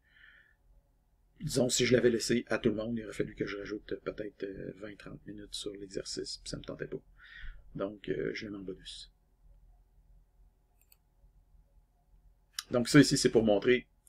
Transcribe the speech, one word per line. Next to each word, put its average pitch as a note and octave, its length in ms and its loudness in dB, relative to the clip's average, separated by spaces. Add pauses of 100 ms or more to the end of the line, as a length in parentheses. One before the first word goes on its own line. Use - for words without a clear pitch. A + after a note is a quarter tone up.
(1400)
disons, B2+ 260 2
si B2 180 2
je A#2 80 6
l'avais A#2+ 160 8
laissé A#2 380 2
à A2 120 0
tout A#2 100 2
le G#2 60 0
monde, A2+ 220 -4
il A2 60 -6
aurait G2+ 100 -10
fallu G#2+ 220 -6
que G#2 100 -4
je G2+ 120 -6
rajoute G2+ 360 -8 (120)
peut-être, G2 380 -8
euh, F#2 340 -10
vingt, G2+ 200 -14
trente - 300 -18
minutes G#2 260 -16
sur G#2 200 -8
l'exercice, G2 640 -10
puis - 120 -16
ça D#2+ 80 -8
me - 60 -14
tentait - 240 -10
pas. - 160 -10 (720)
Donc, G2+ 320 -6
euh, - 260 -2
je A2 120 -10
le G2+ 60 -8
mets G2+ 80 -8
en - 20 -12
bonus. - 480 -14 (3500)
Donc A#2+ 160 2
ça D3 120 10
ici, C3+ 180 6
c'est C3 120 4
pour A2+ 140 6
montrer A#2 440 4 (220)